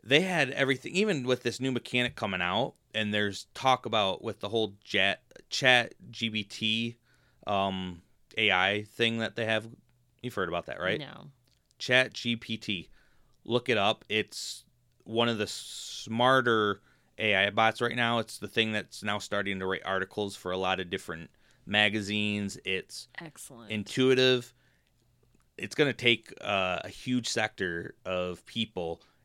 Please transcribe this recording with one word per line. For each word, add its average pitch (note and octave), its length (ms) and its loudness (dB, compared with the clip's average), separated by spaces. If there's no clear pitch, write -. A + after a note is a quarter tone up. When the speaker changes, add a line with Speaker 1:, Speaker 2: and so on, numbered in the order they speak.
Speaker 1:
They C#3 180 6
had E3+ 300 2
everything, C3+ 440 0
even F#3 300 2
with B2 180 2
this A#2 160 -2
new C3 120 0
mechanic B2 440 -2
coming G2 260 -4
out, F#2+ 340 0
and G#2+ 200 -2
there's G#2 400 0
talk B2+ 320 2
about G#2 360 0
with G#2+ 200 -8
the G#2 80 -6
whole G#2+ 340 0
Chat, G2 400 0
Chat B2+ 440 4
G A2+ 180 -4
P G#2+ 140 -4
T, A2+ 540 -2
um, F#2+ 540 -2
A A2 140 4
I G2 320 2
thing A2+ 360 0
that A2 160 -4
they A2+ 100 -2
have. A2 240 0
You've B2+ 140 -10
heard F2+ 140 -2
about E2+ 180 -4
that, - 120 -10
right? F#2+ 200 -2
Speaker 2:
No. C#3+ 320 -14
Speaker 1:
Chat B2+ 360 2
G A#2+ 220 -2
P A2 220 -8
T. F#2 320 -6
Look A#2+ 240 0
it A2+ 80 4
up. G2+ 320 2
It's - 560 -4
one A#2 240 2
of A2+ 80 0
the G2+ 100 -2
smarter A2+ 1300 0
A G#2+ 180 4
I G2 140 4
bots A2 320 2
right A#2 140 -2
now. A#2 240 2
It's - 180 -8
the G2+ 120 -10
thing A2 240 2
that's - 300 -6
now G#2 160 -2
starting G2 400 -4
to F#2 60 -4
write F#2 200 -2
articles F#2+ 500 -2
for F2+ 160 -8
a F#2 60 -2
lot F#2 240 0
of F2 80 -6
different E2+ 400 -8
magazines. G#2 1000 0
It's - 420 -6
Speaker 2:
Excellent. A#2 520 -16
Speaker 1:
intuitive. B2+ 840 4
It's - 180 -10
gonna C#3+ 180 2
take, - 480 2
uh, F#2+ 420 0
a - 60 -10
huge B2 380 -4
sector F2+ 680 -4
of F2+ 400 -4
people. F2+ 560 -6